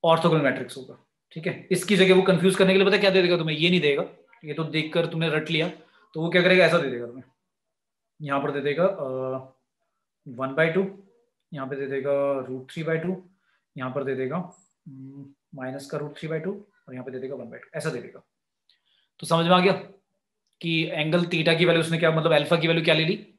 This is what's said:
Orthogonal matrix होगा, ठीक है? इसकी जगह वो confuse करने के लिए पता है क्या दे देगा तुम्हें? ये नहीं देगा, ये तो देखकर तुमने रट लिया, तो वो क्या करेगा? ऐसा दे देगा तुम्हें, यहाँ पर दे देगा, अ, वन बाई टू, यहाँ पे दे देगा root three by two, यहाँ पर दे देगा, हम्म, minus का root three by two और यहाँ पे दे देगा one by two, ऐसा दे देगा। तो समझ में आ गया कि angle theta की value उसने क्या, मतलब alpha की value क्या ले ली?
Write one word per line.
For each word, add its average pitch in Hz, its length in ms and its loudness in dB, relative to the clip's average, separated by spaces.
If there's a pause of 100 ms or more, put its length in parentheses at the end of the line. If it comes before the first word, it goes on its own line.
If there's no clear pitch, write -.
Orthogonal 160 380 4
matrix 127 340 -4
होगा, 127 220 -18 (340)
ठीक 165 140 -10
है? - 240 -10
इसकी 190 260 0
जगह 185 180 6
वो 185 80 6
confuse 185 340 2
करने 190 160 6
के 190 60 6
लिए 190 80 6
पता 196 80 4
है 202 60 2
क्या 196 100 4
दे 185 120 4
देगा 175 140 4
तुम्हें? 156 200 -2
ये 165 140 2
नहीं 180 100 4
देगा, 147 220 2 (420)
ये 151 100 -10
तो 156 100 -4
देखकर 156 420 -2
तुमने 165 240 -4
रट 156 200 -4
लिया, 160 180 0 (460)
तो 160 60 -8
वो 165 100 -4
क्या 180 120 4
करेगा? 180 220 6
ऐसा 165 140 4
दे 139 120 -2
देगा 120 160 -8
तुम्हें, - 180 -16 (1000)
यहाँ 139 180 -2
पर 143 100 -4
दे 139 100 -4
देगा, 143 240 0
अ, 147 240 -2 (1200)
वन 131 260 -8
बाई 160 140 2
टू, 190 360 -2 (480)
यहाँ 135 140 -8
पे 139 100 -8
दे 139 100 -6
देगा 135 260 -2 (340)
root 127 260 -10
three 156 160 -6
by 160 160 -2
two, 185 120 -4 (600)
यहाँ 127 140 -6
पर 139 140 -4
दे 131 100 -2
देगा, 131 220 -4 (520)
हम्म, 135 380 -18 (280)
minus 135 320 -10
का 151 120 -8
root 147 120 -8
three 156 200 -12
by 160 100 -4
two 185 140 -6 (340)
और 127 40 -18
यहाँ 127 120 -14
पे 131 60 -12
दे 127 80 -10
देगा 131 160 -10
one 120 120 -14
by 117 80 -18
two, - 200 -20
ऐसा 156 160 -6
दे 120 120 -10
देगा। - 200 -20 (960)
तो - 80 -14
समझ 165 200 2
में 175 60 6
आ 180 80 8
गया 180 120 4 (880)
कि 165 320 0
angle 165 320 0
theta 165 340 2
की 175 60 4
value 170 180 4
उसने 160 160 -2
क्या, 160 120 2
मतलब 160 220 2
alpha 147 240 2
की 160 120 0
value 165 160 2
क्या 160 100 4
ले 160 100 2
ली? 190 340 -4